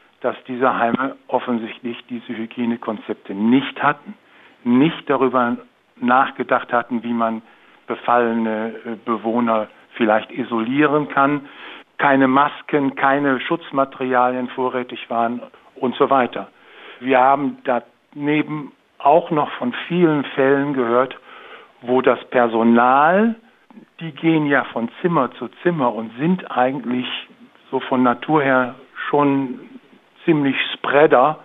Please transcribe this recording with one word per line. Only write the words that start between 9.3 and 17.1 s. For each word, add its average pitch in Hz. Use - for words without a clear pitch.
vielleicht 110
isolieren 135
kann, 139
keine 135
Masken, 139
keine 139
Schutzmaterialien 127
vorrätig 127
waren 117
und 120
so 131
weiter. 120
Wir 127